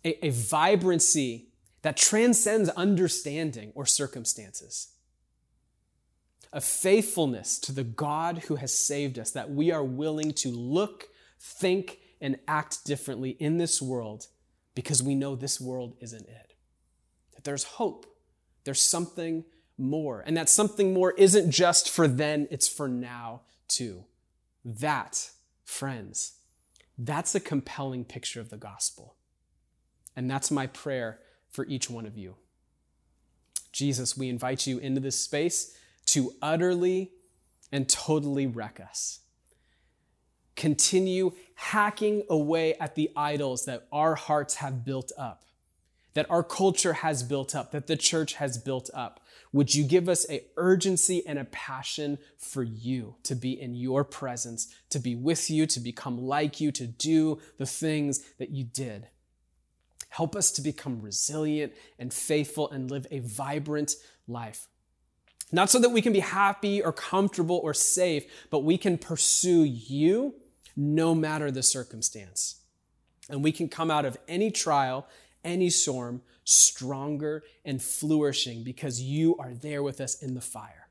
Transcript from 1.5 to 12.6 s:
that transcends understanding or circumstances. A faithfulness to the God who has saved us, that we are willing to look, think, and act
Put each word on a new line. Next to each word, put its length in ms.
that 140
transcends 720
understanding 1040
or 100
circumstances. 1000
A 80
faithfulness 1000
to 120
the 120
God 640
who 100
has 200
saved 420
us, 120
that 200
we 200
are 140
willing 500
to 160
look, 580
think, 600
and 180
act 360